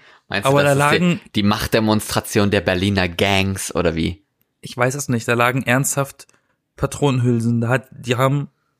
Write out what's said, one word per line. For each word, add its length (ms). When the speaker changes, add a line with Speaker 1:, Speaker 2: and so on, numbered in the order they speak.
Speaker 1:
Meinst 200
du, 40
Speaker 2:
Aber 120
Speaker 1:
das 140
Speaker 2:
da 80
Speaker 1:
ist 60
Speaker 2:
lagen 340
Speaker 1:
die, 100
die 80
Machtdemonstration 1080
der 100
Berliner 480
Gangs, 640
oder 220
wie? 280
Speaker 2:
Ich 160
weiß 180
es 140
nicht. 180
Da 60
lagen 300
ernsthaft 640
Patronenhülsen. 840
Da 80
hat, 220
die 240
haben 340